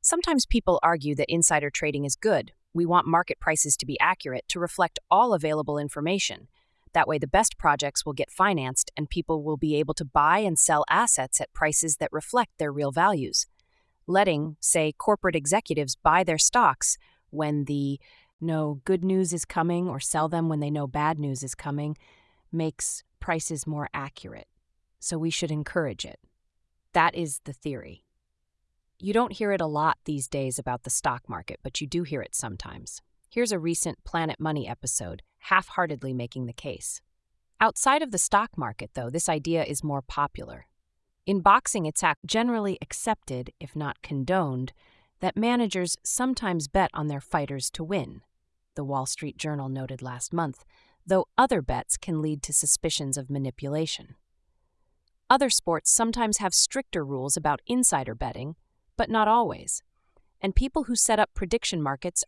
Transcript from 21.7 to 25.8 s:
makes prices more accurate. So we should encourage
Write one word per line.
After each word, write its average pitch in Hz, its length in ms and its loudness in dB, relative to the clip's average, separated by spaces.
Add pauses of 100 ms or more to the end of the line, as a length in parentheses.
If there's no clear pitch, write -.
makes - 540 -4 (160)
prices 160 480 -4
more 147 260 -6
accurate. - 540 -12 (540)
So - 160 -4
we 160 120 -2
should 156 220 -4
encourage 151 520 -4